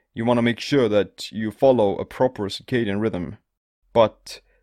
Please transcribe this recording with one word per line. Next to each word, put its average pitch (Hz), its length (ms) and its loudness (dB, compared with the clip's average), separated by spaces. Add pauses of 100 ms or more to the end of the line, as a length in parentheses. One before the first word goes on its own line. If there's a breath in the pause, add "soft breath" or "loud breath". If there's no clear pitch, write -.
(140 soft breath)
you 113 100 -6
wanna 120 180 2
make 117 180 0
sure 131 280 2
that 101 440 -2
you 110 180 -6
follow 113 460 2
a - 80 -6
proper 127 440 -2
circadian 104 520 -4
rhythm. 90 380 -6 (540)
But - 480 0 (220)